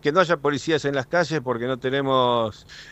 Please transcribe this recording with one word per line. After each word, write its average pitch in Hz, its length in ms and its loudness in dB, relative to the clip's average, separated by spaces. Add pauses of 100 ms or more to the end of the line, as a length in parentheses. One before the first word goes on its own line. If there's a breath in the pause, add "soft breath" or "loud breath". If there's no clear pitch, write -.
que 147 100 0
no 185 80 4
haya 170 160 2
policías 147 480 0
en 139 120 -2
las 127 100 -2
calles 160 340 0
porque 120 260 -4
no 127 120 -2
tenemos, 127 880 0 (260 loud breath)